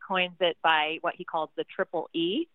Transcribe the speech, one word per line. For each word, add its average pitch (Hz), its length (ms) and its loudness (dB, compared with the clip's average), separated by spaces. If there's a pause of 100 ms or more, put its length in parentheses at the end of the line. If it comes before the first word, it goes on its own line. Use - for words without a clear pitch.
coins 180 320 0
it 170 220 2
by 156 400 4
what 170 120 -2
he 180 100 -12
calls 156 320 -4
the 160 80 -4
triple - 500 -4
E. 185 400 0